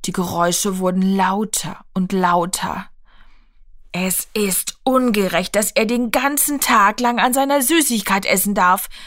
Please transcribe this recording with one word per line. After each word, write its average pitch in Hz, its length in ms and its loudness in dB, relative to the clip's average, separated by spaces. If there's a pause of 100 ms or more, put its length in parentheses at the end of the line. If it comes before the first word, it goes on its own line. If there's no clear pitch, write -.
Die 180 80 -6
Geräusche 175 640 -2
wurden 185 380 0
lauter 190 760 -2
und 185 200 -2
lauter. 180 760 -2 (1040)
"Es 185 440 -4
ist 202 500 -4
ungerecht, 208 720 2
dass 208 160 0
er 220 140 2
den 240 260 0
ganzen 277 480 0
Tag 214 400 2
lang 240 180 0
an 240 140 2
seiner 277 300 2
Süßigkeit 240 640 0
essen 202 280 0
darf. 185 340 2 (180)